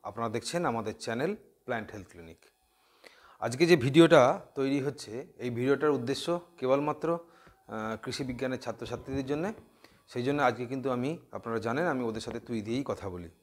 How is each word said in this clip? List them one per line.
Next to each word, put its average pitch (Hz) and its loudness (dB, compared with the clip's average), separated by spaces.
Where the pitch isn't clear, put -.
আপনারা 110 -4
দেখছেন 120 -4
আমাদের 110 -2
চ্যানেল 127 -4
প্ল্যান্ট 113 -6
হেলথ 98 -14
ক্লিনিক। 82 -20
আজকে 123 0
যে 170 8
ভিডিওটা 151 8
তৈরি 139 0
হচ্ছে, 127 -6
এই 123 -4
ভিডিওটার 131 2
উদ্দেশ্য 131 -2
কেবলমাত্র, 147 0
আহ, 110 -8
কৃষি 131 -6
বিজ্ঞানের 127 -4
ছাত্রছাত্রীদের 120 -6
জন্যে। 151 -2
সেই 120 -6
জন্য 143 0
আজকে 123 2
কিন্তু 131 -6
আমি, 131 -2
আপনারা 113 -4
জানেন, 117 -2
আমি 135 -2
ওদের 110 -4
সাথে 117 -8
তুই 113 -6
দিয়েই 117 -4
কথা 98 -6
বলি। 87 -10